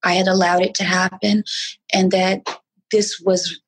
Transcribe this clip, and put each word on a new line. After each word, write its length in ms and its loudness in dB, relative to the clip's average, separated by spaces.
I 100 2
had 140 2
allowed 340 2
it 140 -2
to 80 -4
happen 600 0
and 200 2
that 300 0
this 340 0
was 420 -2